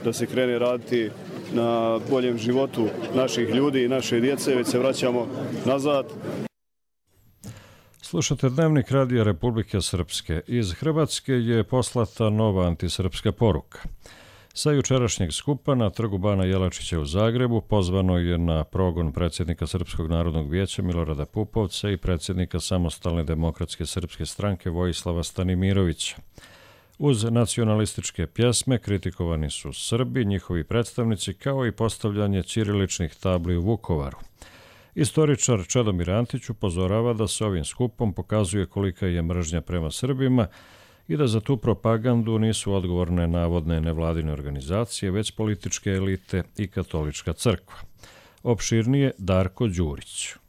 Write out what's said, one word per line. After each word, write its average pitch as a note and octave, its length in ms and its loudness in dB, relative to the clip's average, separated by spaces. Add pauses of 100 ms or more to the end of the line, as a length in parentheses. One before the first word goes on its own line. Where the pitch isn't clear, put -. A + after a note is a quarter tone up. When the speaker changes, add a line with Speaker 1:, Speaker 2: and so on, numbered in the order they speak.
Speaker 1:
da A2+ 100 0
se A#2 120 -2
krene B2 340 0
raditi A#2+ 500 0 (440)
na A#2 460 2 (100)
boljem B2+ 280 2
životu A#2+ 500 0 (280)
naših B2 340 2
ljudi C3 340 2
i A#2+ 40 2
naše B2 320 0
djece, C3 360 2
već B2 120 2
se B2 120 2
vraćamo B2 480 0 (380)
nazad. C#3 400 2 (2000)
Speaker 2:
Slušate C#3+ 480 0
Dnevnik D3+ 420 2
Radija B2+ 320 4
Republike G#2+ 580 0
Srpske. - 680 -4
Iz A2+ 260 0
Hrvatske D3 600 0
je A#2 300 2
poslata A#2+ 680 0
nova G#2 380 2
antisrpska F#2 640 -2
poruka. - 480 0 (760)
Sa - 180 0
jučerašnjeg B2 640 2
skupa C#3+ 420 -2
na A2+ 140 2
Trgu G2+ 280 -4
Bana G2 280 2
Jelačića F#2 540 0
u D2 60 -2
Zagrebu A2+ 560 2
pozvano F#2 560 2
je F2 200 2
na E2 260 2
progon E2+ 500 0
predsjednika E2+ 540 -2
Srpskog E2+ 420 -4
narodnog E2 400 0
vijeća F#2 320 -2
Milorada D#2+ 440 -2
Pupovca G#2 640 -2
i G2 80 0
predsjednika F2+ 600 -2
Samostalne E2+ 640 -2
demokratske D#2+ 640 -2
srpske E2+ 400 -6
stranke F#2 440 -4
Vojislava E2+ 540 -2
Stanimirovića. F#2 920 0 (840)
Uz C3+ 240 2
nacionalističke A2 1040 0
pjesme A#2+ 500 2
kritikovani E2+ 720 -2
su C#2+ 240 -10
Srbi, B2 520 -2
njihovi F#2 380 -2
predstavnici, A2 680 -2
kao C3+ 320 -2
i A2 60 0
postavljanje G2+ 720 0
ćiriličnih G2+ 720 0
tabli F2+ 420 0
u E2+ 40 0
Vukovaru. E2+ 560 -2 (800)
Istoričar C3+ 720 2
Čedomir F#2 440 0
Antić A#2 380 -2
upozorava G#2 640 0
da G#2+ 140 0
se - 180 -2
ovim F2+ 200 0
skupom A#2 480 -2
pokazuje G2 520 0
kolika G2 420 -2
je F2 140 0
mržnja E2+ 400 -2
prema E2 300 -4
Srbima C3 560 2 (600)
i D#3+ 100 -2
da D3 100 4
za A2 120 2
tu C#3 180 0
propagandu A2+ 840 2
nisu G#2+ 340 0
odgovorne F2 540 2
navodne E2+ 540 2
nevladine D#2+ 520 0
organizacije, C#2+ 800 -4
već G#2 200 -2
političke G#2 580 -4
elite F#2+ 540 -2 (140)
i G#2 100 -2
katolička E2 680 -4
crkva. - 440 -2 (680)
Opširnije B2 720 2
Darko F#2 500 0
Đurić. E2+ 640 -4 (200)